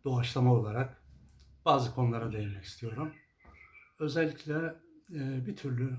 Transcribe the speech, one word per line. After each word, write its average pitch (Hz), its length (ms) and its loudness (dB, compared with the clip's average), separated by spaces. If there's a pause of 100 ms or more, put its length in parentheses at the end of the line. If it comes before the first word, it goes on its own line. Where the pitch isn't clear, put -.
doğaçlama 123 500 4
olarak 110 500 0 (640)
bazı 135 300 4
konulara 117 360 0
değinmek 101 320 -6
istiyorum. 127 500 -8 (840)
Özellikle, 151 540 0 (560)
eee, 135 360 -4
bir - 100 -6
türlü 127 420 -4